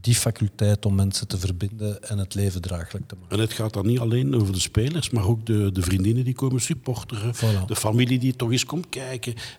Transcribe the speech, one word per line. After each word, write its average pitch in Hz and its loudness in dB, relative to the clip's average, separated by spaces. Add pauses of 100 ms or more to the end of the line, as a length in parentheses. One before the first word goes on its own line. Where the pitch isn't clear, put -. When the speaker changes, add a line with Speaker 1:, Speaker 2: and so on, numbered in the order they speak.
Speaker 1:
die 117 4
faculteit 104 2
om 101 2
mensen 98 2
te 95 -4
verbinden 98 -4
en 104 -4
het 95 -4
leven 98 0
draaglijk 90 -6
te - -16
maken. 90 -6
Speaker 2:
En 110 2
het 107 -2
gaat 110 -4
dan 98 -2
niet 123 2
alleen 123 2
over 98 4
de 90 -2
spelers, 135 0
maar 107 0
ook 113 2
de, 104 2
de 92 0
vriendinnen 98 2
die 127 0
komen 131 0
supporteren, 117 -4
Speaker 1:
Voilà. 104 2
Speaker 2:
de 110 -4
familie 120 2
die 127 2
toch 117 -2
eens 123 2
komt 175 -6
kijken. 127 -8 (260)